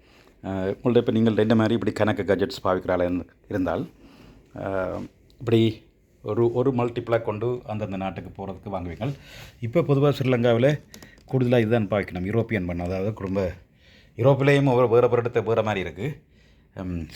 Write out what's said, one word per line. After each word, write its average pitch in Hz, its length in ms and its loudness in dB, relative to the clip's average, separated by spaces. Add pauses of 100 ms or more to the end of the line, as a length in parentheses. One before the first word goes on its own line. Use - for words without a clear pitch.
(440)
ஆ, 95 200 -4
உங்கள்ட்ட 113 320 0
இப்ப 120 160 4
நீங்கள் 110 240 2
இந்த 107 180 4
மாதிரி 110 200 4
இப்படி 101 180 -2
கணக்கு 104 300 0
கேஜெட்ஸ் 92 420 -2
பாவிக்கிற 92 260 0
ஆளா 90 140 0
இருந்த-, 87 220 -2 (220)
இருந்தால், 95 420 -4 (640)
ஆ, 95 420 -6 (400)
இப்படி 113 460 0 (380)
ஒரு, 117 300 0
ஒரு 127 180 0
மல்டிப்ளை 120 520 -2
கொண்டு 113 440 -6
அந்தந்த 104 300 -8
நாட்டுக்கு 95 500 -10
போறதுக்கு 95 260 -12
வாங்குவீங்க. 92 420 -6 (460)
இப்ப 117 200 0
பொதுவா 147 380 2
ஸ்ரீலங்காவில 123 640 2 (520)
கூடுதலா 123 260 2
இதுதான் 110 300 2
பாவிக்கணும், 90 380 -2
யூரோப்பியன் 107 400 -2
பண்ண. 87 160 -4
அதாவது 95 300 -4
குடும்ப, 95 400 -4 (640)
யூரோப்பிலேயும் 139 580 4
ஒரு 123 140 4
வேற, 120 180 6
வேற 117 100 2
இடத்த 117 240 0
வேற 110 220 2
மாதிரி 104 180 0
இருக்கு. 92 420 -8 (520)
ம், 90 260 -6 (160)